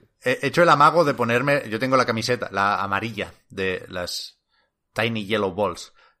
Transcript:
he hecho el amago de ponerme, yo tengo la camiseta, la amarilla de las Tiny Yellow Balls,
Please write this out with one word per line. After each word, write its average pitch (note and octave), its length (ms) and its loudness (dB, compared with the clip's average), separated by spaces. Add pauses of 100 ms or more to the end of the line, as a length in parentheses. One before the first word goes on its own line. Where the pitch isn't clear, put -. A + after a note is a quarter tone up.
(240)
he B2 240 -2
hecho E3 160 2
el E3+ 60 4
amago D3+ 340 6
de C#3+ 100 2
ponerme, A#2+ 560 0
yo G#2+ 80 -4
tengo C3 200 0
la B2 80 4
camiseta, A2+ 460 -2
la G2 300 0
amarilla G2 520 -4 (160)
de F#2+ 400 -4
las - 500 -10 (540)
Tiny A2+ 320 -2
Yellow G2+ 280 0
Balls, F#2 400 -4 (280)